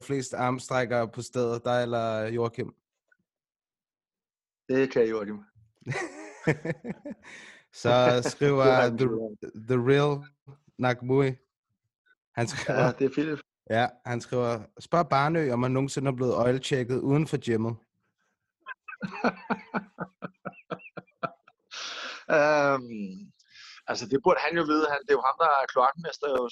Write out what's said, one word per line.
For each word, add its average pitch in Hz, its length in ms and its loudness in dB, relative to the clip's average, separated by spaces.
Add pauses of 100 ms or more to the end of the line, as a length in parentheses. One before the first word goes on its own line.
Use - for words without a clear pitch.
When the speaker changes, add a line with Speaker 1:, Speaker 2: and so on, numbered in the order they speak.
Speaker 1:
flest 139 300 -6
armstrækkere 123 760 0
på 123 100 -10
stedet, 120 440 -2
dig 123 180 2
eller 113 440 -2
Joachim?" 117 460 -4 (2000)
Speaker 2:
Det 131 220 2
kan 117 160 4
Joachim. 107 320 -6 (460)
Speaker 1:
<laughs> - 2000 -8
Så 123 440 4
skriver 139 380 2
Speaker 2:
<laughs> - 20 6
Det 127 80 8
har 127 80 6
han 117 160 2
Speaker 1:
The, 131 100 2
Speaker 2:
gjort. 110 300 -4 (320)
Speaker 1:
The 127 80 4 (140)
Real 143 280 4 (600)
Nakmui. 127 560 2 (1000)
Han 120 120 0
skriver, - 320 -2
Speaker 2:
Ja, 131 120 4
det - 140 0
er 127 40 0
Philip. 147 300 -4 (300)
Speaker 1:
ja, 117 180 2 (180)
han 120 160 -4
skriver, 120 380 -2 (200)
"Spørg 165 300 0
Barnø, 147 420 2
om 120 120 2
han 127 80 0
nogensinde 135 400 0
er 127 40 -4
blevet 123 180 0
øjeltjekket 127 680 0
uden 139 280 2
for 147 180 -2
gymmet." 113 300 0 (1300)
Speaker 2:
<laughs> - 400 -4 (3000)
Øhm, 127 920 0 (580)
altså, 120 220 -6
det 135 120 2
burde 180 220 4
han 160 140 -2
jo 165 120 2
vide. 156 200 4
Han, 143 140 -2
det 147 80 -2
er 131 60 4
jo 120 100 -2
ham, 135 140 -2
der 160 60 6 (120)
er 127 120 0
kloakmester, 139 540 0 (100)
jo, 127 140 0